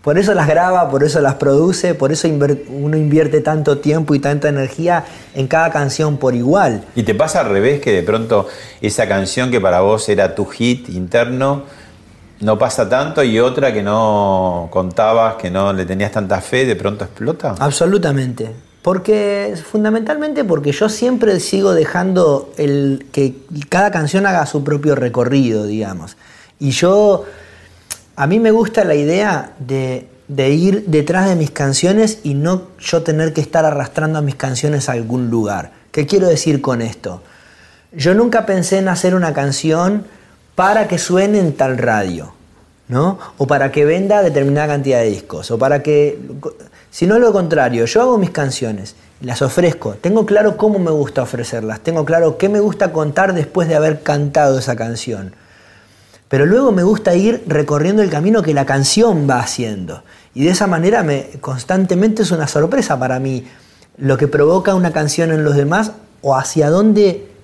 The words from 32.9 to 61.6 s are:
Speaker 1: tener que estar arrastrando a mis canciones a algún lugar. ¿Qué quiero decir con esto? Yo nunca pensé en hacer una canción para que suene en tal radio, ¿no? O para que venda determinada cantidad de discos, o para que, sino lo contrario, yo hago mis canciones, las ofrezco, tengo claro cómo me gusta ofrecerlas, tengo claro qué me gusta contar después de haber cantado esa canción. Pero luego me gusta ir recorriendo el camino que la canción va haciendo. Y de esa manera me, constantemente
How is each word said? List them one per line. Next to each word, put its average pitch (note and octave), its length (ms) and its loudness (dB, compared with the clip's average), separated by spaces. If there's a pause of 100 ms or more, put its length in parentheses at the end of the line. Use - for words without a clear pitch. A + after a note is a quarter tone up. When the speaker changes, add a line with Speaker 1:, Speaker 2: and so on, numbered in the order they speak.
Speaker 1:
tener D#3 300 0
que D#3+ 80 -2
estar D#3+ 240 0
arrastrando D#3 520 -2
a D3+ 60 -2
mis C#3 100 -2
canciones C#3 560 -4
a C3 40 -4
algún A#2+ 360 -4
lugar. G2+ 440 -4 (180)
¿Qué D3 160 -2
quiero F#3+ 200 2
decir D3+ 320 2
con A#2+ 220 -2
esto? G2+ 400 -10 (680)
Yo E3 240 0
nunca A3+ 320 2
pensé F#3+ 320 0
en F#3+ 80 0
hacer F3+ 260 0
una F3 180 0
canción D#3+ 720 -2 (500)
para G#3 320 2
que F3+ 100 -2
suene G3 420 0
en E3 140 0
tal C3 240 0
radio, G2+ 560 -2 (540)
¿no? D#3+ 320 0 (180)
O C#3+ 80 0
para C#3 260 0
que D3 140 2
venda G3 380 2
determinada C#3+ 440 2
cantidad C#3 320 0
de A2+ 100 2
discos, G2 400 -8
o A#2 80 -2
para C3+ 240 2
que, D3 380 2 (720)
sino G3+ 280 2
lo A#3+ 120 4
contrario, D3 540 2
yo G#3+ 160 2
hago B3 160 2
mis F#3 140 0
canciones, A#2 640 -6 (260)
las B2 200 -6
ofrezco, C#3+ 540 0
tengo G#3 300 0
claro G#3+ 320 2
cómo G#3+ 200 2
me F3 140 0
gusta C#3 320 -2
ofrecerlas, A2+ 560 -8
tengo E3 240 -2
claro E3 340 2
qué F#3+ 120 2
me G#3 100 0
gusta G3 320 0
contar D#3+ 420 0
después E3 360 -2
de E3 60 2
haber D3+ 280 0
cantado D3 560 0
esa B2 160 -4
canción. A2 580 -8 (960)
Pero C#3 180 2
luego A#3 280 4
me F3+ 100 2
gusta F#3+ 320 2
ir A3 320 2
recorriendo D3+ 560 0
el F#3+ 60 0
camino F#3 320 0
que D#3 120 0
la C#3 120 0
canción D3 640 2
va B2+ 120 0
haciendo. G2+ 640 -8 (300)
Y C3 100 -2
de E3+ 80 4
esa G3 160 0
manera F#3 340 2
me, C#3+ 280 -2 (100)
constantemente F#3+ 840 0